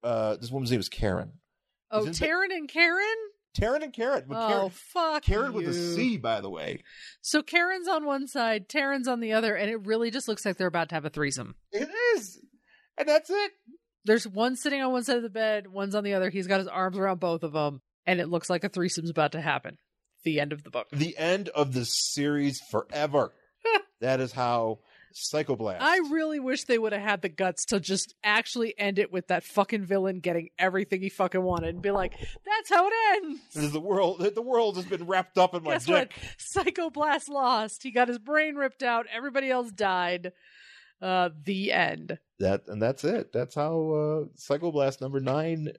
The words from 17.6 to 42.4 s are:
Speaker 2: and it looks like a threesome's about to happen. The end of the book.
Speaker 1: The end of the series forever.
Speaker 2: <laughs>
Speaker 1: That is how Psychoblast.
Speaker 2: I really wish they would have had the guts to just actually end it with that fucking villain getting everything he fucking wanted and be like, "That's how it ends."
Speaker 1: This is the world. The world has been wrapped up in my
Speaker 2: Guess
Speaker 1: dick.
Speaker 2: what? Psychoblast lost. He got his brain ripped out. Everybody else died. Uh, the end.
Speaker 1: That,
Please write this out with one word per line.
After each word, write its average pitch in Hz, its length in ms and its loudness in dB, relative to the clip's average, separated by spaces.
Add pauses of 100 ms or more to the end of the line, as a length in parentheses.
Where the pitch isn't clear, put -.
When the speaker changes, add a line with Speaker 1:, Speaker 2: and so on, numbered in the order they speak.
Speaker 2:
and 180 140 4
it 160 80 -2
looks 170 220 -2
like 175 120 0
a 202 60 -2
threesome's 175 420 -2
about 151 220 2
to 156 80 -6
happen. 147 380 -4 (440)
The 156 160 0
end 143 140 0
of 147 100 -10
the - 80 -20
book. 120 220 -4
Speaker 1:
The 147 240 -2
end 180 340 0
of 143 220 2
the 127 140 -2
series 143 760 0 (100)
forever. 147 640 0 (320)
Speaker 2:
<laughs> 440 160 2 (220)
Speaker 1:
That 131 180 2
is 127 120 -2
how 120 480 0 (340)
Psychoblast. 113 680 -2
Speaker 2:
I 311 160 4 (140)
really 311 280 0
wish 254 260 -4
they 247 120 2
would 220 160 0
have 202 80 -2
had 202 220 0
the 190 80 -2
guts 180 360 -2
to 196 140 0
just 185 420 -4
actually 220 560 0
end 202 200 0
it 208 120 2
with 180 180 -4
that 180 140 2
fucking 202 440 0
villain 190 340 0
getting 170 380 -2
everything 190 420 2
he 190 80 -2
fucking 185 340 0
wanted 170 280 0
and 175 120 -8
be 202 80 0
like, 190 220 0 (320)
"That's 415 240 -2
how 370 180 6
it 415 60 2 (220)
ends." 330 260 -4 (140)
Speaker 1:
This 151 100 0
is 147 80 0
the 156 80 -2
world. 185 400 2
The 208 220 0
world 233 340 2
has 180 80 -4
been 180 220 -6
wrapped 185 320 0
up 180 160 8
in 175 80 -2
my 151 100 0
Speaker 2:
Guess 127 140 0
Speaker 1:
dick. - 260 4
Speaker 2:
what? - 540 -4
Psychoblast 311 640 0
lost. 247 540 0
He 269 60 -8
got 240 180 4
his 240 100 -2
brain 294 380 0
ripped 269 260 -2
out. 233 280 2
Everybody 262 400 -2
else 247 220 2
died. 180 600 0 (680)
Uh, 185 300 2 (140)
the 196 280 0
end. 160 460 0 (200)
Speaker 1:
That, 98 300 2